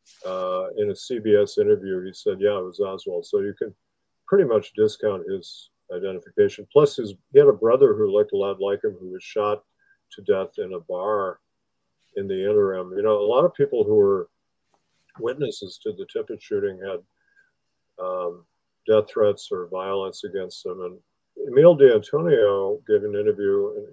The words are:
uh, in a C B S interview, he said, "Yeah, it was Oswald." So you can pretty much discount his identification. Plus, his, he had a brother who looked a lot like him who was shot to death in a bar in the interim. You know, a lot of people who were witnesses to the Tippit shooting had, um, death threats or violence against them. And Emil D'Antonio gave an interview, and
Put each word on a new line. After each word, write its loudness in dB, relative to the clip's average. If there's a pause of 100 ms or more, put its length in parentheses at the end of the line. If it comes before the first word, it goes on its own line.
(260)
uh, -4 (100)
in -2
a -6
C -8
B 4
S 2
interview, 0
he -12
said, -4
"Yeah, 0
it -4
was -12
Oswald." -6
So -2
you -4
can -10 (500)
pretty 2
much 0
discount -2
his -12 (240)
identification. -2
Plus, 4
his, -10 (180)
he 10
had 8
a 4
brother 4
who 0
looked 2
a -2
lot -2
like -4
him -4
who -16
was -14
shot -4 (480)
to -20
death -2
in -8
a -10
bar -6 (760)
in -6
the -4
interim. 0
You -4
know, 2
a -2
lot 2
of 0
people -2
who 0
were 2 (880)
witnesses -8
to -6
the -12
Tippit -10
shooting -6
had, -8 (1000)
um, -8 (420)
death 4
threats 0
or -8
violence -6
against -10
them. -10
And -12 (480)
Emil 8
D'Antonio 4
gave 2
an -6
interview, -2
and -12